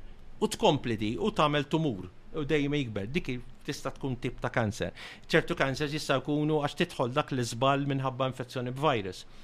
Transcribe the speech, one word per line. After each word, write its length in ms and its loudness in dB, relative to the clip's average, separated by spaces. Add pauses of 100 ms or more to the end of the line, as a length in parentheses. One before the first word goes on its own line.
(400)
U 120 2
tkompli 480 4
di, 180 0
u 160 0
tagħmel 380 4
tumur, 340 0 (300)
u 100 -2
dejjem 320 2
jikber. 320 -2
Dik 240 -2 (320)
tista' 300 -4
tkun 260 -4
tip 200 -4
ta' 120 -2
kanser. 400 0 (340)
ċertu 300 4
kanser 320 2
jista' 300 2
jkunu 420 2
għax 200 -2
tidħol 340 0
dak 180 0
l-iżball 560 2
minħabba 400 0
infezzjoni 460 -6
b'virus. 500 2 (180)